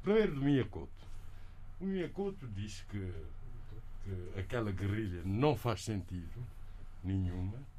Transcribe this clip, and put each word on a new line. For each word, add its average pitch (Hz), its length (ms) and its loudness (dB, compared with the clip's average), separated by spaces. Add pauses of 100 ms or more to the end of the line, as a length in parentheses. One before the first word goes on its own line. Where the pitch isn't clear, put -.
Primeiro 196 340 6
do 135 60 0
Minha 139 240 8
Couto. - 240 -6 (880)
O 180 60 -4
Minha 190 240 0
Couto 190 380 -2
diz 104 420 -4
que, 95 220 -2 (920)
que 92 360 -4
aquela 104 320 0
guerrilha 98 540 0
não 120 300 6
faz 117 280 0
sentido 92 640 -2 (580)
nenhuma 92 540 2 (220)